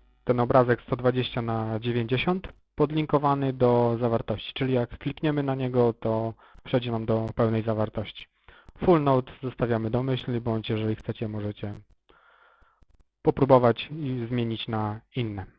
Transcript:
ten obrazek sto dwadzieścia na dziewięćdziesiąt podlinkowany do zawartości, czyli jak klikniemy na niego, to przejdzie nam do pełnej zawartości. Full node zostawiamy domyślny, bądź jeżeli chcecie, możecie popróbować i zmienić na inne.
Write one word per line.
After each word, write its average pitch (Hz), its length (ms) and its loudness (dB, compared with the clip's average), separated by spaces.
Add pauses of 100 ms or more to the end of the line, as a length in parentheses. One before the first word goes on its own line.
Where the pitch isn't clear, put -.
(240)
ten 123 160 2
obrazek 120 420 4
sto 127 140 -6
dwadzieścia 123 460 0
na 113 380 -2
dziewięćdziesiąt 120 680 -2 (280)
podlinkowany 143 800 0
do 120 460 2
zawartości, 113 540 -2
czyli 131 200 -2
jak 120 240 -2
klikniemy 147 460 -2
na 135 120 -2
niego, 123 380 2
to 110 400 -2 (300)
przejdzie 123 280 -2
nam 113 140 -4
do 113 200 0 (100)
pełnej 113 280 2
zawartości. 110 640 -4 (600)
Full 165 180 6
node 131 280 2 (120)
zostawiamy 117 460 -2
domyślny, 123 520 -2
bądź 113 280 -2
jeżeli 110 260 -2
chcecie, - 320 -6
możecie 104 460 -6 (1500)
popróbować 127 720 4
i 127 380 -4
zmienić 117 380 -4
na 107 340 -4 (140)
inne. 107 300 -6 (140)